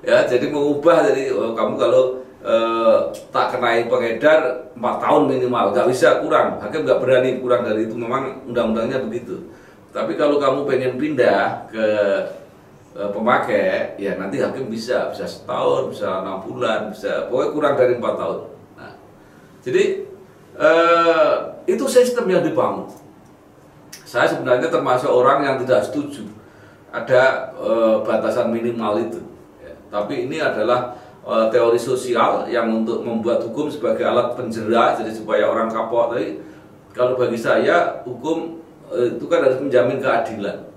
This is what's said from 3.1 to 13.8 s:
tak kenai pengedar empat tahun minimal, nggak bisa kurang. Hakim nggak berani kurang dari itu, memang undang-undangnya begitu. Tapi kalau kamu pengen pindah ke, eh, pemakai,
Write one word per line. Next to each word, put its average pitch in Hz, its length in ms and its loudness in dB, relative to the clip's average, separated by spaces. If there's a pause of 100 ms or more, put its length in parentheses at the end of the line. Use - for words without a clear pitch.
tak 120 240 -2
kenai 117 320 0
pengedar 123 880 2
empat 120 240 -2
tahun 143 320 4
minimal, 123 400 0
nggak 104 240 2
bisa - 240 4
kurang. - 400 0
Hakim 151 240 -4
nggak 131 160 2
berani 127 400 2
kurang 123 240 0
dari 110 240 -2
itu, 117 80 -8
memang 131 500 -6
undang-undangnya 117 540 -2
begitu. 110 480 -8 (480)
Tapi - 240 -4
kalau 143 160 2
kamu 143 320 0
pengen 127 320 0
pindah 127 720 0
ke, 110 160 0 (1120)
eh, 101 160 -4
pemakai, 110 800 0